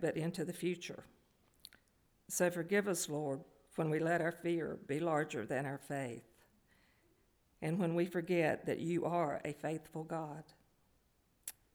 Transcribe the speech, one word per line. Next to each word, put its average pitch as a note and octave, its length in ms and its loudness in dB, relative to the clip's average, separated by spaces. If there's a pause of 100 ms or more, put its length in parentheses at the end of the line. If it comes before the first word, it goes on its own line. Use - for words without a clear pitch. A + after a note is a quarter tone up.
but E3 160 0
into E3 260 -2
the F3 80 -2
future. F3 520 -4 (1200)
So F3+ 220 2
forgive F3+ 380 0
us, F3 200 0
Lord, C#3+ 360 -2 (320)
when D#3+ 160 2
we D#3 80 4
let E3 220 2
our E3 100 4
fear E3+ 560 0
be C#3+ 120 2
larger D3+ 460 2
than C#3 220 2
our C3+ 100 -4
faith, B2+ 480 -4 (1400)
and D#3+ 160 0
when E3+ 160 2
we F3 140 2
forget E3+ 580 2
that - 140 0
you E3+ 260 0
are D#3+ 400 0
a D3 80 -2
faithful D#3+ 500 -6
God. D#3+ 420 -8 (1300)